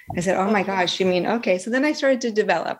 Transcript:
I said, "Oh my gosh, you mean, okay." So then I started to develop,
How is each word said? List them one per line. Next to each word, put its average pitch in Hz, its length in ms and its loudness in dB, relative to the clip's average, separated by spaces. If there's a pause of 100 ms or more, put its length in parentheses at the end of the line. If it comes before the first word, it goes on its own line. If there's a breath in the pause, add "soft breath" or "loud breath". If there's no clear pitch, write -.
(180 loud breath)
I 180 40 -4
said, 180 140 0
"Oh 190 140 0
my 202 140 2
gosh, 190 360 -2
you 190 60 2
mean, 180 220 2
okay." 208 320 0
So 220 100 -10
then 262 160 0
I 302 80 2
started 269 280 0
to 240 100 -2
develop, 190 480 0